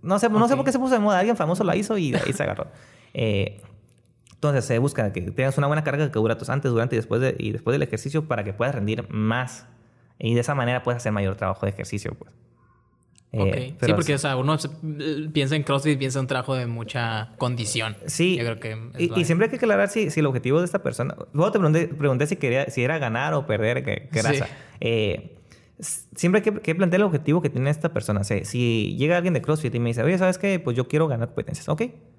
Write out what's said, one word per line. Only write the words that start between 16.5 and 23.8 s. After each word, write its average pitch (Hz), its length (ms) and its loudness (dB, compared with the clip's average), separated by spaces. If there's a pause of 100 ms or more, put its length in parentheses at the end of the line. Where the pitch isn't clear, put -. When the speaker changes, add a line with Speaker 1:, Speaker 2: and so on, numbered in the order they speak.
Speaker 2:
de 127 120 -2
mucha 117 720 -4
condición. 113 580 -2 (100)
Speaker 1:
Sí. 175 300 2
Speaker 2:
Yo 120 80 -2
creo 113 140 -2
que 113 140 -8
es 110 60 -10 (220)
Speaker 1:
Y, 165 40 2
y 175 40 2
Speaker 2:
válido. 175 180 2
Speaker 1:
siempre 165 200 4
hay 226 40 0
que 269 60 -6
aclarar 202 320 4
si, 208 220 0
si - 100 -2
el 151 60 4
objetivo 127 320 2
de 180 60 2
esta - 180 -4
persona. 127 320 -4 (180)
Luego 170 200 2
te 226 80 2
pregunté, 160 280 4
pregunté 143 380 0
si 180 100 -2
quería, 135 340 0
si 127 120 -2
era 151 160 0
ganar 131 360 0
o 143 120 0
perder 117 380 0